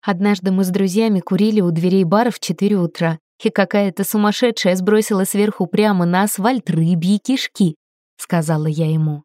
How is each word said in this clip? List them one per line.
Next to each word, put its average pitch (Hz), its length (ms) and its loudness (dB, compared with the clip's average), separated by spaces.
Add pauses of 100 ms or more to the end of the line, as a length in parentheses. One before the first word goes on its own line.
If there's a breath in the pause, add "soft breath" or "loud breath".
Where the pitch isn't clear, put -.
«Однажды 196 480 0
мы 190 120 2
с 185 60 -2
друзьями 196 500 0
курили 208 420 0
у 175 100 2
дверей 180 320 2
бара 208 260 2
в - 100 -8
четыре 202 380 -2
утра, 170 400 -2 (260)
и 180 60 2
какая-то 196 540 -2
сумасшедшая 208 720 0
сбросила 202 480 0
сверху 202 420 -2
прямо 196 400 2
на 180 160 2
асфальт 214 480 -2
рыбьи 170 480 2
кишки», 202 580 -2 (420)
сказала 156 500 -2
я 156 240 -2
ему. 156 340 -2